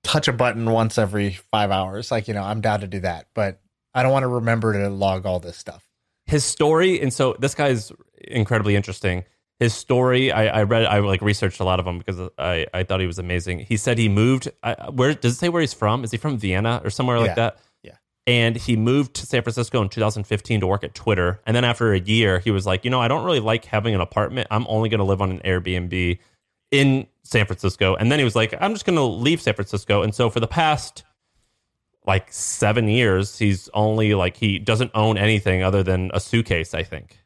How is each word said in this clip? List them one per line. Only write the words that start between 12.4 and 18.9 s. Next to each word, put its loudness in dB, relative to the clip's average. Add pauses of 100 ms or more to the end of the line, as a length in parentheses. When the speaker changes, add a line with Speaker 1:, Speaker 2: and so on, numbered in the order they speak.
Speaker 2:
I -2
thought -2
he 0
was -6
amazing. -4
He -4
said -2
he 2
moved, 2 (120)
I, -8
where, 0
does 0
it -6
say 0
where 0
he's -2
from? 0
Is -8
he -6
from -4
Vienna -2
or -4
somewhere 0
like 2
Speaker 1:
Yeah. -4
Speaker 2:
that? -2 (240)
Speaker 1:
Yeah. -20 (340)
Speaker 2:
And 2
he 0
moved 0